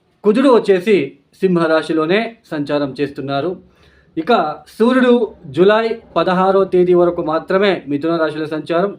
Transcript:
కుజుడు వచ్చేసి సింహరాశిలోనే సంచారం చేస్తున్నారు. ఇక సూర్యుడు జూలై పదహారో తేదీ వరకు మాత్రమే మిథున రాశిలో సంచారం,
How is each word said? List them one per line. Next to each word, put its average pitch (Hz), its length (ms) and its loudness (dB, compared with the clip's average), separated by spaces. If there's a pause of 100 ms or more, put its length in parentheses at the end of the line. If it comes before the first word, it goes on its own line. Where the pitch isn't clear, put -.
(240)
కుజుడు 220 260 2
వచ్చేసి 190 680 2 (160)
సింహరాశిలోనే 165 1040 0 (140)
సంచారం 143 500 -4
చేస్తున్నారు. 143 720 -8 (440)
ఇక 160 380 -2 (240)
సూర్యుడు 240 540 2 (120)
జూలై 202 560 0 (140)
పదహారో 185 480 2
తేదీ 180 300 2
వరకు 175 280 2
మాత్రమే 165 680 -2
మిథున 143 280 -4
రాశిలో 156 300 -4
సంచారం, 165 540 -4